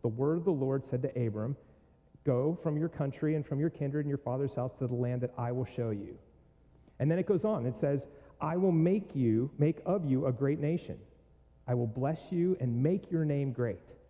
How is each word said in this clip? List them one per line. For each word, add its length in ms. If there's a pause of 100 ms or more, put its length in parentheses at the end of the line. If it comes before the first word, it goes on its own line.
The 40
word 300
of 80
the 60
Lord 340
said 160
to 240
Abram, 320 (680)
"Go 380
from 160
your 120
country 440
and 100
from 160
your 120
kindred 340
and 40
your 100
father's 340
house 220
to 100
the 80
land 280
that 140
I 160
will 140
show 240
you." 260 (840)
And 100
then 80
it 80
goes 180
on. 220
It 120
says, 280 (340)
"I 180
will 140
make 440
you, 420
make 300
of 180
you 220
a 40
great 280
nation. 400 (680)
I 60
will 140
bless 440
you 280
and 240
make 260
your 160
name 260
great." 440 (140)